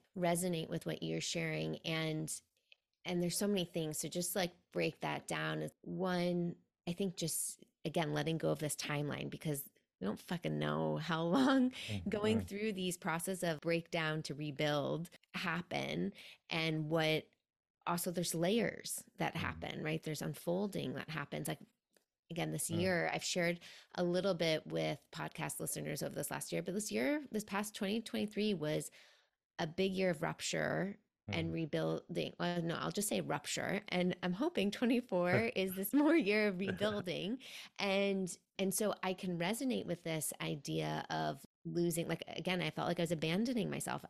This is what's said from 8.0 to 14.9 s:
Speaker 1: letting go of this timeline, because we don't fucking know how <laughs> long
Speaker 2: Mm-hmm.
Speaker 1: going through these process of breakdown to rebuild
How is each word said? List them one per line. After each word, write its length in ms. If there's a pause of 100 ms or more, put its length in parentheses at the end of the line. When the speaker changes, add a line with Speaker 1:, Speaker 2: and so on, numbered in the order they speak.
Speaker 1:
letting 240
go 140
of 80
this 160
timeline, 560
because 320 (360)
we 60
don't 140
fucking 400
know 380
how 260
<laughs> 0
long 480 (180)
Speaker 2:
Mm-hmm. 200
Speaker 1:
going 320
through 320
these 240
process 440
of 200
breakdown 640
to 120
rebuild 720 (240)